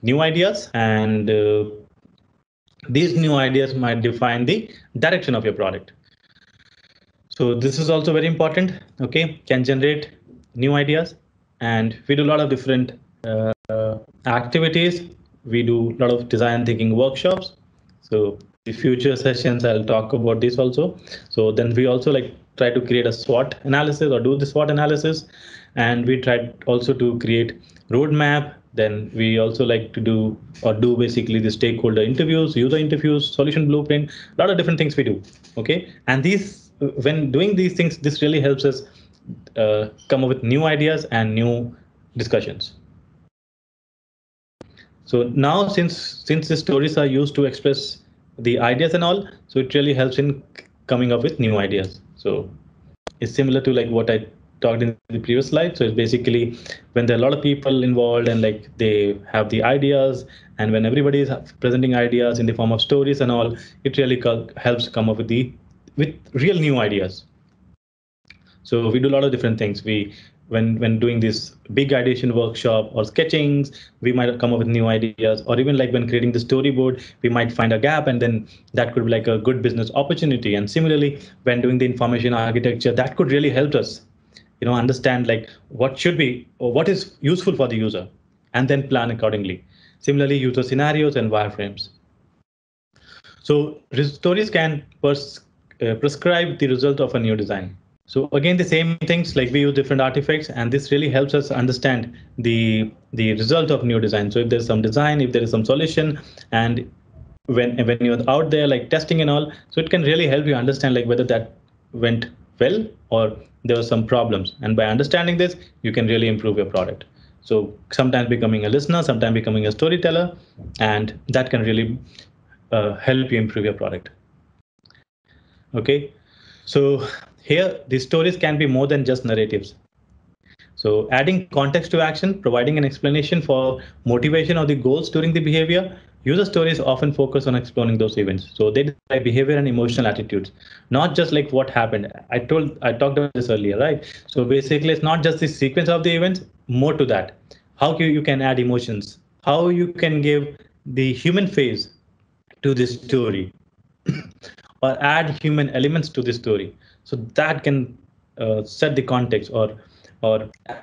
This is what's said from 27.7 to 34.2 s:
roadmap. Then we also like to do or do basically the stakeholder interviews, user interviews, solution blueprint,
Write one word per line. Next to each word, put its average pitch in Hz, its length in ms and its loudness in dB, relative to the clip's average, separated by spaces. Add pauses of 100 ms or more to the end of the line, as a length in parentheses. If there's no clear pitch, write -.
roadmap. 147 640 0 (220)
Then 107 380 -2
we 113 260 2
also 113 260 0
like 113 280 -2
to 110 80 -6
do 110 360 0 (240)
or 110 140 0
do 120 220 2
basically 113 420 0
the 110 100 0
stakeholder 113 540 0
interviews, 156 520 0
user 170 220 2
interviews, 151 560 0
solution 147 340 0
blueprint, 147 440 0 (260)